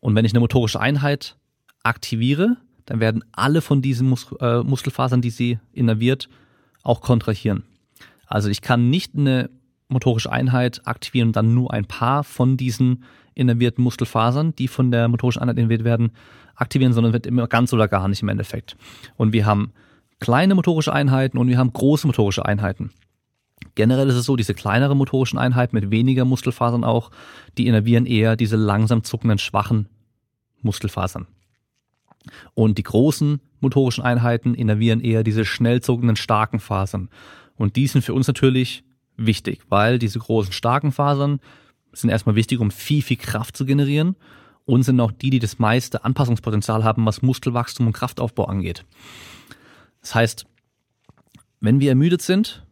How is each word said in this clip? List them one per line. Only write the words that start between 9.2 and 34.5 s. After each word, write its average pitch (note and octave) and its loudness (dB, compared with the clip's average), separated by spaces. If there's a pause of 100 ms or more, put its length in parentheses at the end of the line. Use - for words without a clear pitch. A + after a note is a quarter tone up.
motorische B2 0
Einheit B2+ -2
aktivieren A2+ -2
und A2 -2
dann A2 2
nur B2 0
ein G#2+ -2
paar C3 -2
von C3 0
diesen B2+ 0 (300)
innervierten B2 0
Muskelfasern, B2 0
die B2+ -4
von B2+ 0
der A#2 2
motorischen A#2+ 0
Einheit A#2+ -2
innerviert A2+ 0
werden, A#2 0 (420)
aktivieren, B2+ 0
sondern A#2 2
wird A#2 -2
immer A#2 0
ganz A#2+ 2
oder A2 4
gar G2 0
nicht G2 -2
im G#2 -2
Endeffekt. G#2 -8 (400)
Und A2 0
wir G#2+ 2
haben G#2 0 (460)
kleine E3 2
motorische E3 0
Einheiten C3 0
und B2 2
wir B2 2
haben B2+ 2
große D3 0
motorische G#2 0
Einheiten. G#2 -2 (840)
Generell C3 2
ist B2+ 2
es B2 0
so, C3+ 0
diese G#2+ -2
kleineren B2+ 0
motorischen C3 -2
Einheiten B2 0
mit G2+ -2
weniger B2+ 2
Muskelfasern A#2+ -2
auch, A#2 -2 (480)
die A#2 0
innervieren A#2 4
eher A2+ 2
diese A2+ 0
langsam A2 2
zuckenden, A2+ -2
schwachen G#2 -2 (760)
Muskelfasern. G2 -6 (1300)
Und A2 2
die G#2+ -4
großen D3 0 (200)
motorischen C3 0
Einheiten A#2+ 0